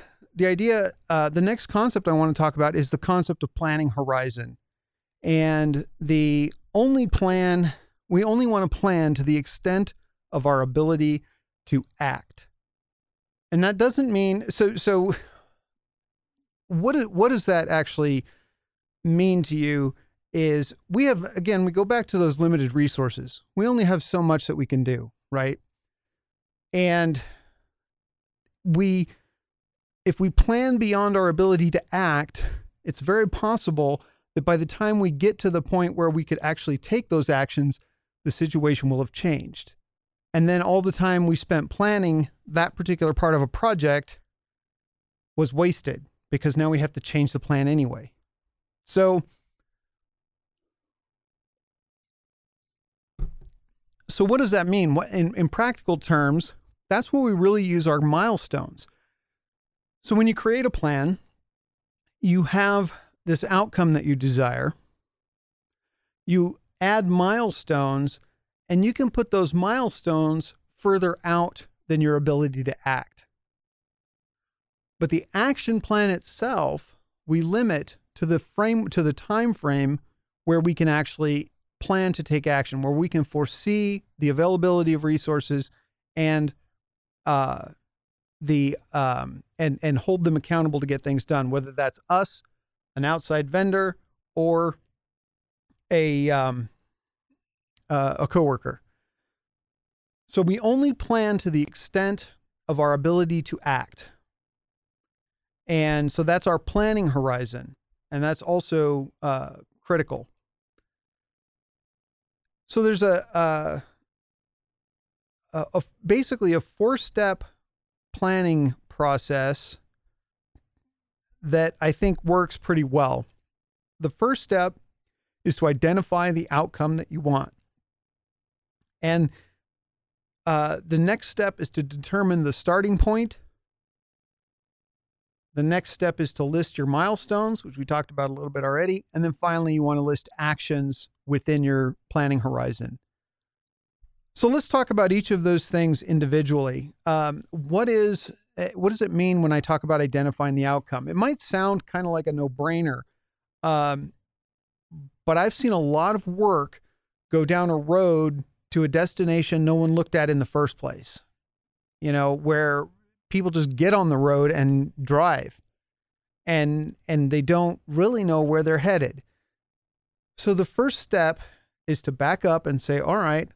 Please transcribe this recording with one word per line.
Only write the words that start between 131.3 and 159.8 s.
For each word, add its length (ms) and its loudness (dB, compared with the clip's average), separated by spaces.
is 100 -8
to 120 -6
determine 600 -2
the 100 -2
starting 460 0
point. 400 0
The 100 -4
next 260 -2
step 300 -4
is 140 -4
to 100 -4
list 340 -4
your 80 -2
milestones, 800 -2
which 120 -18
we 80 -10
talked 260 -4
about 200 -4
a 20 -8
little 180 -10
bit 120 -6
already. 500 -2
And 120 0
then 80 0
finally, 420 -2
you 80 2
want 140 0
to 60 0
list 260 -2
actions 680 -4
within 380 0
your 320 0
planning 300 0
horizon. 580 -6
So 140 2
let's 200 0
talk 220 0
about 220 2
each 180 -2
of 120 0
those 260 0
things 340 0
individually. 920 -2
Um, 440 -2
what 380 -2
is, 420 0
eh, 180 -6
what 160 0
does 120 -4
it 100 -2
mean 300 2
when 100 2
I 80 2
talk 220 -2
about 180 0
identifying 540 -2
the 120 0
outcome? 420 -4
It 80 -6
might 240 -2
sound 460 -2
kind 200 -6
of 60 -2
like 140 -4
a 60 -2
no-brainer, 680 -4
um, 500 -2
but 100 2
I've 180 0
seen 180 0
a 60 2
lot 360 0
of 120 -6
work 540 0
go 140 2
down 260 0
a 60 0
road 680 2
to 140 2
a 40 0
destination 760 0
no 100 4
one 220 2